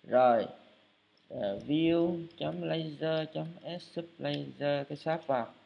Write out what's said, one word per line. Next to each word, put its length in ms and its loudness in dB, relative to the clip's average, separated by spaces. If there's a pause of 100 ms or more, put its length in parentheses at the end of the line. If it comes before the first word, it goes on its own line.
Rồi, 420 6 (840)
à, 240 -2 (120)
view 600 2 (120)
chấm 240 -4
laser 720 -2
chấm 120 -4 (340)
S 20 -18
sub 220 -8 (140)
laser 720 -2
cái 80 -6
sub 300 -4
vào. 260 0 (140)